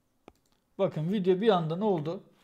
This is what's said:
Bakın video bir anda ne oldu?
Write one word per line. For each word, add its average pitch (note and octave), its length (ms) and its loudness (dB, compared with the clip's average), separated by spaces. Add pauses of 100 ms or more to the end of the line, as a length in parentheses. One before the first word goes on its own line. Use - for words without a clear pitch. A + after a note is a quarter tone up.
(760)
Bakın F3 360 -2
video F#3+ 280 2
bir A#3 80 4
anda E3+ 260 0
ne F#3+ 80 -4
oldu? F3 400 -2 (200)